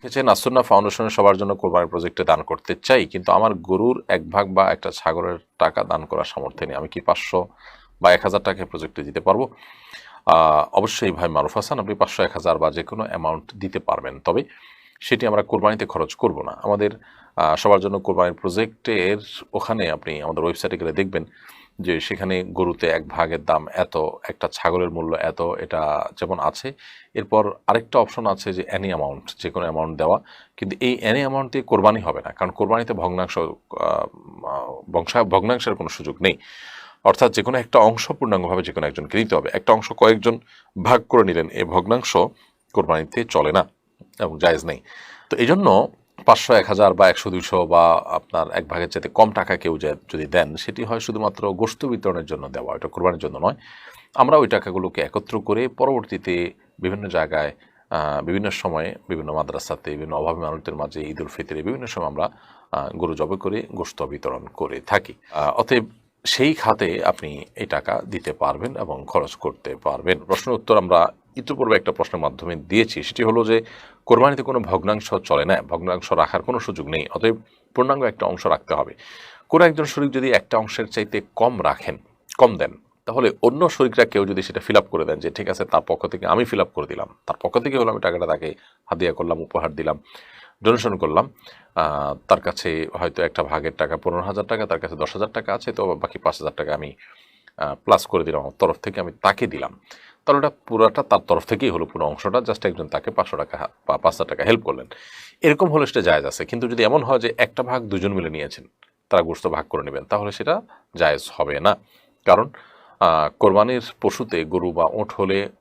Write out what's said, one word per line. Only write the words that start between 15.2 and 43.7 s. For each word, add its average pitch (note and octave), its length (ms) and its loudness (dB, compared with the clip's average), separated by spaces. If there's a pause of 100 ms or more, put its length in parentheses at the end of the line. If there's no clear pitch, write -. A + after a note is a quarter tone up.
আমরা G#2 160 2
কোরবানিতে G#2 420 0
খরচ D#2+ 300 -6
করব D#2+ 260 -2
না। - 220 -10
আমাদের, G#2 280 0 (440)
আহ, D#2 200 2
সবার G2+ 240 6
জন্য G2 200 -2
কোরবানির F2+ 340 0
প্রজেক্টের G2+ 840 -2 (360)
ওখানে E2+ 380 -2
আপনি D2+ 300 -6
আমাদের D#2 220 -4
ওয়েবসাইটে E2+ 340 -2
গেলে E2 140 -4
দেখবেন F#2 340 -2 (540)
যে F2 200 -2
সেখানে F#2+ 440 -4
গরুতে F2 440 -2
এক D#2+ 200 0
ভাগের D#2+ 380 -2
দাম D#2 280 0
এত, F2+ 240 -2 (260)
একটা - 280 -8
ছাগলের F2+ 380 -2
মূল্য E2 260 -4
এত, D#2+ 260 -4
এটা D#2 680 -4 (100)
যেমন F2 200 -4
আছে। D2+ 340 -6 (400)
এরপর G#2 380 0 (160)
আরেকটা A#2 320 0
অপশন A2+ 260 -2
আছে G2 280 -4
যে F2+ 100 -6 (100)
any F#2+ 120 -6
amount, D2 340 -6 (200)
যে F2 100 -8
কোনো F2 140 -6
অ্যামাউন্ট D#2+ 340 -4
দেওয়া, D#2+ 220 2 (380)
কিন্তু G2 220 -6
এই B2+ 180 0 (140)
any C3+ 180 0
amount C3+ 200 -4
দিয়ে C3+ 140 -4
কোরবানি G#2+ 360 4
হবে E2+ 260 -4
না, E2 60 -10
কারণ F#2 200 -4
কোরবানিতে A2+ 420 0
ভগ্নাংশ, F2+ 440 -4
আহ, - 1400 -6 (100)
বংশা-, E2+ 320 2
ভগ্নাংশের G#2+ 520 0
কোনো E2 140 -8
সুযোগ C#2+ 320 -10
নেই। F2+ 160 4 (640)
অর্থাৎ C3 280 6
যে G#2+ 120 0
কোনো B2+ 140 -2
একটা B2 220 4
অংশ A2+ 320 4
পূর্ণাঙ্গভাবে F#2+ 520 0
যে E2+ 80 -8
কোনো D#2 160 -2
একজনকে D2+ 300 -6
দিতে G#2+ 180 2
হবে। D2 180 0
একটা - 200 4
অংশ A2 240 0
কয়েকজন A2+ 420 6 (440)
ভাগ A#2+ 260 4
করে A#2 140 8
নিলেন, E2+ 260 0
এই - 140 -4
ভগ্নাংশ F#2 540 0 (560)
কোরবানিতে D#2+ 520 0
চলে D2+ 260 2
না F2+ 160 4 (520)